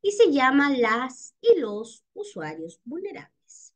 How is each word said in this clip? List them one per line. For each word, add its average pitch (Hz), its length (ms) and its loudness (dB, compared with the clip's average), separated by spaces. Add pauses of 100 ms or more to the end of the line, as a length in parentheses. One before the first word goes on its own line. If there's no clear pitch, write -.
y 403 100 0
se 403 200 4
llama 277 440 2
las 240 640 -2
y 440 180 4
los 214 440 -8 (100)
usuarios 160 720 -12
vulnerables. - 920 -14